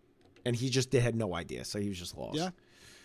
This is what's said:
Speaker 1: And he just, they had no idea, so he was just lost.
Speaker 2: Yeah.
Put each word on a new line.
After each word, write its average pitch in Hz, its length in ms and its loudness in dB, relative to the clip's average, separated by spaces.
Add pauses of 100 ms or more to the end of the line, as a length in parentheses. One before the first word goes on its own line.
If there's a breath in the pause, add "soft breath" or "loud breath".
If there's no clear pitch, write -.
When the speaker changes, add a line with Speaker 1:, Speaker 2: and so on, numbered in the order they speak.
(440)
Speaker 1:
And 120 120 2
he 127 140 0
just, 127 200 2
they 127 100 6
had 120 140 4
no 107 200 0
idea, 62 300 -6
so - 140 -6
he 101 100 -2
was 92 100 -4
just 87 180 -10
lost. 69 200 -6
Speaker 2:
Yeah. 180 140 -2 (540 loud breath)